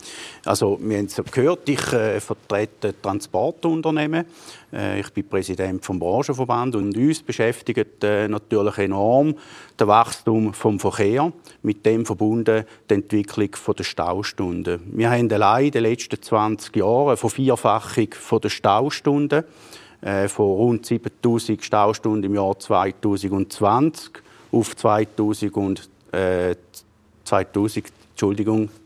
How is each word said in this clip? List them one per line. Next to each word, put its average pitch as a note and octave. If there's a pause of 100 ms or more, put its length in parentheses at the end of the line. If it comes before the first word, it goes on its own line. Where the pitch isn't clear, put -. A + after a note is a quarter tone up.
(440)
Also, G2+
wir G#2+
haben G2+
es -
ja F#2
gehört, D#3
ich, -
äh, A2
vertrete G#2
Transportunternehmen. D#3 (440)
Äh, G2+
ich -
bin G2+
Präsident F#2+
vom F#2
Branchenverband A#2+
und G2+
uns D3
beschäftigt, A#2
äh, G#2
natürlich G#2
enorm G#2+ (440)
der G#2
Wachstum A2
vom G#2
Verkehr, A2+ (300)
mit G#2+
dem A2+
verbunden A2 (260)
die G#2
Entwicklung G2+
von -
der F#2
Staustunden. F2 (100)
Wir A2+
haben A#2+
allein G#2+
in D3
den A#2
letzten -
zwanzig G#2+
Jahren A#2
eine A#2+
Vervierfachung A2+
von -
der G2+
Staustunden, C#3+ (580)
äh, G2
von G#2+
rund G#2
siebentausend A#2
Staustunden G#2
im G#2
Jahr G2
zweitausendzwanzig G2+ (420)
auf A#2
zweitausend G#2+
und, G2 (240)
äh, F2+ (680)
zweitausend, G2+ (240)
Entschuldigung, G#2+ (180)